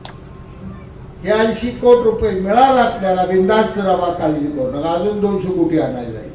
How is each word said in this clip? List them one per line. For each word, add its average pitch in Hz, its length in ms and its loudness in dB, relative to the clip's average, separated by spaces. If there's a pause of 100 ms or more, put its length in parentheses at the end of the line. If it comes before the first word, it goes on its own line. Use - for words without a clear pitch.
(1160)
हे 190 160 -2
ऐंशी 226 380 0
कोटी 240 320 4
रुपये 220 280 2
मिळाला 233 520 4
आपल्याला, 185 420 0
बिंदास्त 190 540 2
रवा, 175 340 0
काळजी 151 340 -2
करू 135 320 -4
नका, 160 120 -2
अजून 202 300 -2
दोनशे 196 280 0
कोटी 165 320 0
आणायला 123 300 -4
जाईल. 110 240 -12